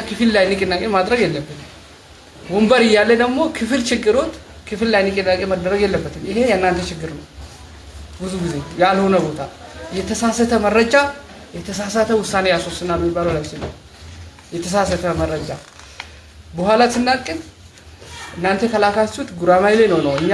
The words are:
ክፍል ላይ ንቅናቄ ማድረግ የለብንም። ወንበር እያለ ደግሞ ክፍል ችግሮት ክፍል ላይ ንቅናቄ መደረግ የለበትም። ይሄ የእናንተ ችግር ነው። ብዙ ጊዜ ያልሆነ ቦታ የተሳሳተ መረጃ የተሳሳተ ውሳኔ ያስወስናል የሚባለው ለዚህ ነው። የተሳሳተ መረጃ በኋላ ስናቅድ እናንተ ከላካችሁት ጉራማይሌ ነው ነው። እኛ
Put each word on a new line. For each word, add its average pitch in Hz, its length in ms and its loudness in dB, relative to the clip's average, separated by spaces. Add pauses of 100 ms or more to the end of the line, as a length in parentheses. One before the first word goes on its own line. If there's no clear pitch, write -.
ክፍል 220 280 0
ላይ 202 160 4
ንቅናቄ 190 400 0
ማድረግ 208 340 2
የለብንም። 151 460 -4 (800)
ወንበር 214 340 4
እያለ 214 360 4
ደግሞ 247 220 2 (140)
ክፍል 240 320 -2
ችግሮት 247 480 0 (320)
ክፍል 220 240 -4
ላይ 208 140 4
ንቅናቄ 185 440 0
መደረግ 185 340 -2
የለበትም። 175 440 -2
ይሄ 196 160 -4
የእናንተ 185 440 2
ችግር 160 240 -8
ነው። 147 160 -14 (920)
ብዙ 185 220 -10
ጊዜ 170 180 -4 (220)
ያልሆነ 190 420 4
ቦታ 151 200 -4 (520)
የተሳሳተ 220 680 -2
መረጃ 220 360 2 (580)
የተሳሳተ 202 600 -4
ውሳኔ 196 320 0
ያስወስናል 170 520 -2
የሚባለው 170 340 0
ለዚህ 151 260 -6
ነው። 139 120 -8 (800)
የተሳሳተ 180 520 -2 (140)
መረጃ 156 320 -4 (1040)
በኋላ 202 360 2
ስናቅድ 254 500 -2 (920)
እናንተ 190 360 -2
ከላካችሁት 214 680 0
ጉራማይሌ 185 520 4
ነው 170 140 2
ነው። 143 140 0
እኛ 165 180 0